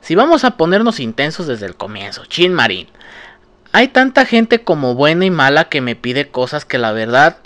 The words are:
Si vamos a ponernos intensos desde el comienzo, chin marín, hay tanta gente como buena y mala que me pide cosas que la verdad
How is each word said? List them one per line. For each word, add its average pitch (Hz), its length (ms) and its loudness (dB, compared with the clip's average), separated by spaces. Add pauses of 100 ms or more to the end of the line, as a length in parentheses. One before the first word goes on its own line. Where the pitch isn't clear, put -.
Si - 140 -6
vamos 285 300 4
a 247 120 2
ponernos 208 420 0
intensos 143 480 -6
desde 113 200 -6
el 87 100 -12
comienzo, 101 480 -14
chin 180 300 0
marín, 110 320 -2 (840)
hay 247 160 4
tanta 262 360 2
gente 226 400 0
como 143 300 0
buena 160 320 2
y 190 40 2
mala 151 380 2
que 139 140 -4
me 120 120 -4
pide 127 340 -4
cosas 127 360 -6
que - 140 -6
la 117 140 -2
verdad 120 540 2